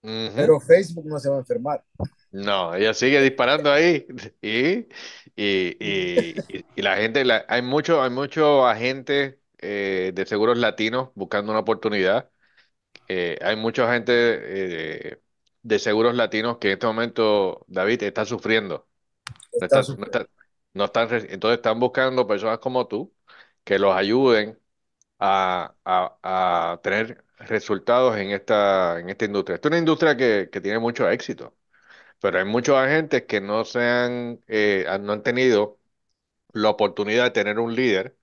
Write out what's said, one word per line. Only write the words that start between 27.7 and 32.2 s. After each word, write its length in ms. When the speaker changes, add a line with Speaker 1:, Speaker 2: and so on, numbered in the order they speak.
Speaker 1:
en 140
esta, 680
en 100
esta 160
industria. 300
Esta 120
es 40
una 60
industria 380
que, 360
que 80
tiene 180
mucho 320
éxito, 460